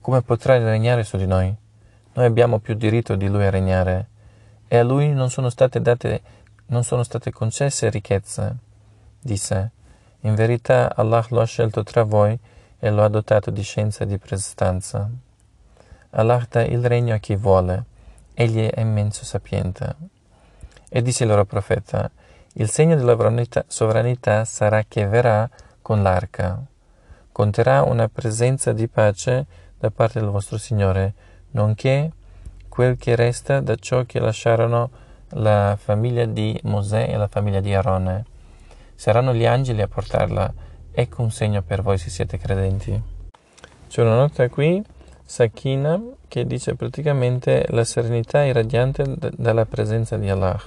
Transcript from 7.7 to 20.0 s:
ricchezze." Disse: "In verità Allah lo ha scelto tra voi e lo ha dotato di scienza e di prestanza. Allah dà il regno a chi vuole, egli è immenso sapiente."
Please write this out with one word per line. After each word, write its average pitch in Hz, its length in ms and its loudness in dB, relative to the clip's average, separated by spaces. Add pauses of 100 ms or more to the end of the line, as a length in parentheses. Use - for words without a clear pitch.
ricchezze." 101 680 -4 (640)
Disse: 101 520 -4 (500)
"In 107 140 0
verità 120 600 2
Allah 113 360 2
lo 113 100 2
ha 113 60 2
scelto 113 360 -2
tra 117 220 0
voi 107 340 2 (400)
e 113 120 0
lo 104 120 4
ha 107 60 6
dotato 107 420 0
di 104 120 -4
scienza 107 420 -4
e - 20 -6
di 101 120 -4
prestanza. 98 920 -4 (1000)
Allah 117 380 2
dà 117 140 0
il 120 240 0
regno 120 280 2
a 107 40 0
chi 104 160 -4
vuole, 95 500 2 (500)
egli 110 340 0
è - 120 -4
immenso 107 440 -2
sapiente." - 720 -6 (920)